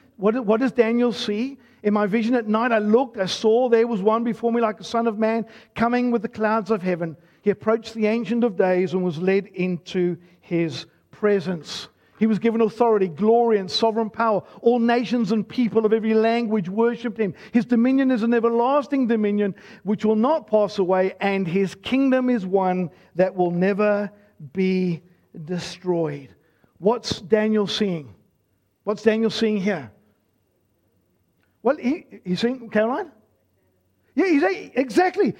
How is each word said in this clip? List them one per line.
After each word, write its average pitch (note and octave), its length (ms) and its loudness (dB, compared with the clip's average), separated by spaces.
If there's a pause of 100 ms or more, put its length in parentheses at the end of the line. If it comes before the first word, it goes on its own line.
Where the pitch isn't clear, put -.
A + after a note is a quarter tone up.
(160)
what, A3 280 -2
what A3 160 0
does C4 120 0
Daniel A#3+ 400 2
see? A3+ 460 -6 (240)
"In G#3 120 6
my G#3 120 2
vision A3+ 300 2
at A3+ 100 0
night A3 240 2
I A3+ 80 4
looked, A3+ 400 2
I F#3+ 80 0
saw A3+ 420 2
there A#3 200 4
was A3 120 -2
one G#3+ 220 2
before A#3 300 -2
me A#3+ 80 2
like G#3+ 180 0
a F3+ 60 -18
son A#3 240 -2
of G#3+ 100 -4
man A3 280 0 (280)
coming A#3+ 380 0
with A3+ 100 0
the A3+ 60 -6
clouds G#3+ 420 -2
of G#3+ 100 -2
heaven. E3+ 360 -4 (240)
He G#3 100 -2
approached A3 440 -2
the A3 120 -2
Ancient A3+ 380 0
of G#3+ 100 0
Days F#3 380 0
and F#3 100 0
was E3+ 160 -2
led F#3+ 280 0
into F3+ 680 -4 (240)
his E3 460 -4 (240)
presence. F#3 800 -4 (320)
He A3 80 4
was G#3+ 100 2
given A3+ 220 2
authority, G#3+ 480 2
glory, A3 500 2
and F#3+ 100 -8
sovereign A3+ 420 -2
power. A3 340 -2 (160)
All A#3+ 180 2
nations A#3 540 0
and G#3+ 160 -2
people A3+ 360 0
of G#3+ 80 2
every A3 220 2
language A3 540 0
worshipped A#3 500 -2
him. G3+ 160 -2 (160)
His A#3+ 140 2
dominion C4 480 2
is A3 100 0
an A#3 100 0
everlasting B3 760 0
dominion G#3 480 0 (260)
which G#3 220 -4
will A3 100 2
not C4 320 0
pass G#3 320 0
away, F#3 420 0
and G3 280 -2
his F#3 260 -2
kingdom B3+ 560 0
is G#3+ 160 -2
one F#3 440 0 (260)
that F#3 180 2
will F3+ 160 0
never G3+ 640 0 (400)
be F#3 500 -2 (420)
destroyed." D#3+ 880 -6 (460)
What's G#3+ 420 -4
Daniel G#3+ 460 0
seeing? E3 480 -4 (720)
What's G3+ 180 -4
Daniel A3 280 2
seeing G#3+ 260 0
here? F3 340 -4 (1700)
Well, A#3 120 2
he, C4+ 300 -4 (180)
he's F3+ 160 -4
seeing, A#3 300 -4
Caroline? B3+ 420 -2 (1040)
Yeah, F4 100 2
he's D4+ 160 4
a-, E4+ 380 -2
exactly. D#4+ 600 2